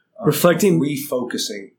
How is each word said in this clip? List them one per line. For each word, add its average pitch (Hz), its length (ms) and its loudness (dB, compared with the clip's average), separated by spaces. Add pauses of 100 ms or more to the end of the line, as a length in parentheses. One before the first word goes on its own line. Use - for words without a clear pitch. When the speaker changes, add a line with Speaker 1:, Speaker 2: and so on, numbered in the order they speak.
(180)
Speaker 1:
of - 80 -2
Speaker 2:
Reflecting 175 540 4
Speaker 1:
refocusing 127 1000 -6